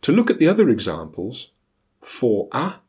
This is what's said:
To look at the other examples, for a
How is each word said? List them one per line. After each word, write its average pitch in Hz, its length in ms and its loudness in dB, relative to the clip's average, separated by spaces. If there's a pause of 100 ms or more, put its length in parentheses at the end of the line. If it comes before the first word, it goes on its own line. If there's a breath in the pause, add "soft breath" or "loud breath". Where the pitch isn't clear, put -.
To 156 100 0
look 226 180 2
at - 80 2
the 156 100 4
other 202 200 4
examples, 90 800 -4 (500)
for 104 520 -2
a 165 220 -4 (140)